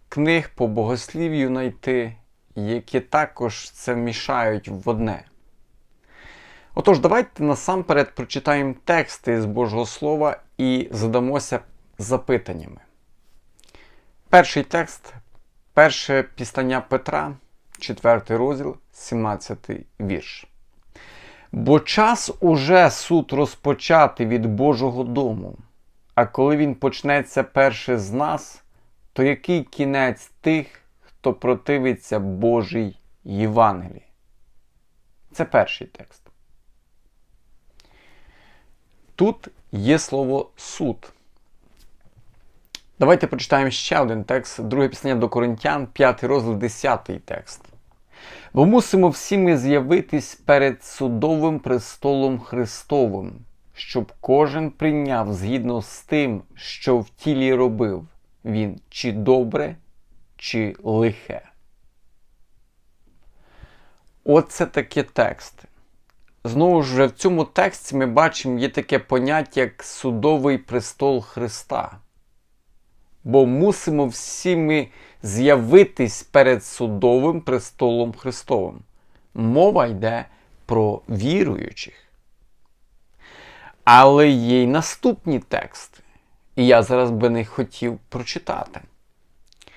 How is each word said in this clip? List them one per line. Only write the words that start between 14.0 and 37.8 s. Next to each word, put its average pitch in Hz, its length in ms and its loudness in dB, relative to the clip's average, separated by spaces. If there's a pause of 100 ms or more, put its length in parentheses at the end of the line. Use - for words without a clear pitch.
Перший 165 340 4
текст, - 500 -8 (600)
перше 139 500 4
післання 127 580 -6
Петра, 147 520 -4 (460)
четвертий 117 580 0
розділ, 139 400 -4 (140)
сімнадцятий 107 920 -8 (140)
вірш. - 480 -8 (1040)
«Бо 127 280 2
час 220 600 0
уже 160 520 4
суд - 420 -2
розпочати 143 920 0
від 113 200 -2
Божого 123 580 0
дому, 117 540 -6 (580)
а 120 100 2
коли 143 320 0
він 143 180 0
почнеться 139 680 -2
перше 127 540 0
з 98 140 -6
нас, 147 520 -6 (500)
то 131 100 0
який 143 400 0
кінець 135 680 -4 (100)
тих, 160 400 -2 (200)
хто - 320 -4
противиться 123 840 -2
Божій 104 800 -2 (240)
Євангелії?» 98 840 -2 (1200)
Це - 140 -6
перший - 420 -2
текст. - 340 -20 (3000)